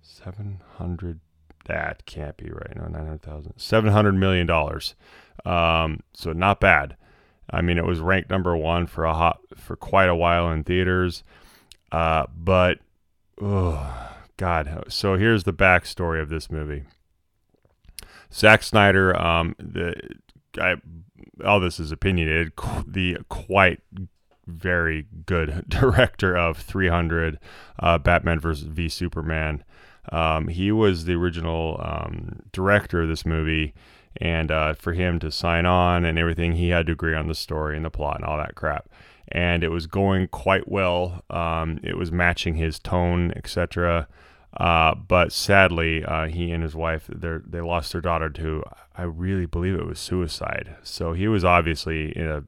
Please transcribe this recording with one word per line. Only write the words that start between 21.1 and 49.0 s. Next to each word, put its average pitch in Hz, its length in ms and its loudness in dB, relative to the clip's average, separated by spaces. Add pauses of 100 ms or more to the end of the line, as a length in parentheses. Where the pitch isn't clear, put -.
all 101 140 6
this 90 220 0
is 76 100 -6
opinionated, 82 640 0
qu-, - 320 -6
the 90 320 -2 (100)
quite 92 520 2 (680)
very 82 600 -2 (200)
good 82 380 -2
<laughs> - 40 -18
director 104 680 4
of 85 220 0
three 95 300 0
hundred, 82 520 0 (400)
uh, 85 180 4
Batman 85 400 2
versus 73 300 -4
v 80 200 -4
Superman. 78 760 -4 (460)
Um, 80 380 0
he 90 240 0
was 98 320 2
the 87 100 0
original, 82 680 -2
um, 78 600 -8 (100)
director 92 500 2
of 80 60 0
this 80 160 -4
movie, 78 480 -2 (440)
and, 82 340 -2
uh, 78 240 0
for 85 200 -6
him 87 260 0
to 78 100 -6
sign 85 340 0
on 87 400 4
and 82 140 0
everything, 85 340 0
he 85 180 2
had 85 160 2
to 85 60 0
agree 80 220 -2
on 78 140 -2
the 80 60 -4
story 78 420 -6
and 78 80 -6
the 80 60 -6
plot 73 260 -4
and 78 80 -10
all 76 120 -4
that - 180 -6
crap. - 340 -4 (400)
And 87 340 0
it 82 80 0
was 82 160 -4
going 95 420 2
quite - 400 0
well. 90 600 0
Um, 82 520 -2
it 85 140 -4
was 85 140 -4
matching 87 460 0
his 80 220 -2
tone, 87 580 0
et - 100 -12
cetera. 85 600 -2 (460)
Uh, 82 400 4
but 87 380 2
sadly, 85 720 4
uh, 80 220 -2
he 85 240 -4
and 82 120 -2
his 78 120 -6
wife, 80 340 -4
they're, 82 380 -8
they 85 160 -8
lost 85 300 -4
their 87 100 -6
daughter 80 260 0
to, 78 340 -4 (320)
I 90 100 -8